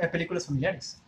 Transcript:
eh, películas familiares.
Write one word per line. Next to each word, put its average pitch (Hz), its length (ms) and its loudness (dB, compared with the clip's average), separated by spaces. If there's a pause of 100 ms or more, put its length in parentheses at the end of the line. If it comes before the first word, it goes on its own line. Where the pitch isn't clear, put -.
eh, 170 60 4
películas 170 380 0
familiares. 147 640 -2